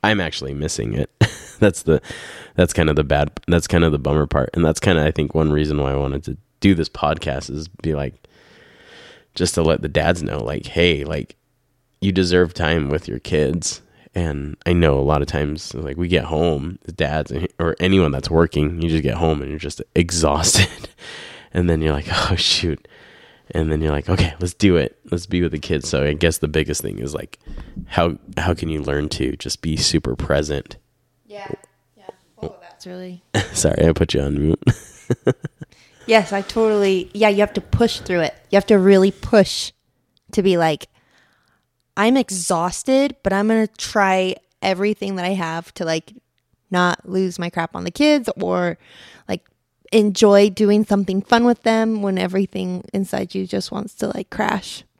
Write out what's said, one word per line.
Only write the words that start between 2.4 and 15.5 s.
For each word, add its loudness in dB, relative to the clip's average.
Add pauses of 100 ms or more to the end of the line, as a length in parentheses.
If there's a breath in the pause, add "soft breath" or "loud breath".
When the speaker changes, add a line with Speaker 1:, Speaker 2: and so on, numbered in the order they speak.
Speaker 1:
that's 4
kind 2
of 2
the 2
bad, 0 (160)
that's 2
kind 4
of 4
the 0
bummer 0
part. 0
And 2
that's 2
kinda, 4
I 2
think, -2
one 2
reason 0
why 0
I -2
wanted -4
to -8 (220)
do 4
this -2
podcast -4
is -10
be -6
like, -6 (1200 soft breath)
just 0
to 2
let 2
the -4
dads 0
know, -4
like, -6
"Hey, 2
like, -8 (640)
you 0
deserve 4
time 0
with -2
your -6
kids." -2 (360 soft breath)
And -4 (100)
I 2
know 4
a 0
lot 2
of -4
times, -4